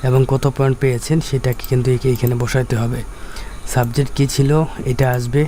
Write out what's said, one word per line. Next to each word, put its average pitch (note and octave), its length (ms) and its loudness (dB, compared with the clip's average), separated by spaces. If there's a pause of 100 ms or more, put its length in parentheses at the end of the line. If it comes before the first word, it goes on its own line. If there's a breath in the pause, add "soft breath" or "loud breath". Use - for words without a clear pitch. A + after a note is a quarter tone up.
এবং C3 120 4 (120)
কত C3+ 120 0 (120)
পয়েন্ট C3+ 260 2
পেয়েছেন C3+ 360 0 (100)
সেটাকে B2+ 420 -2
কিন্তু B2+ 260 2
একে-, B2+ 180 0
এখানে B2 280 0
বসাইতে B2+ 400 0
হবে। A#2 160 -2 (720 loud breath)
সাবজেক্ট B2 440 0
কী C#3 80 4 (100)
ছিল C#3 160 2 (400)
এটা C3 160 2 (100)
আসবে B2 320 0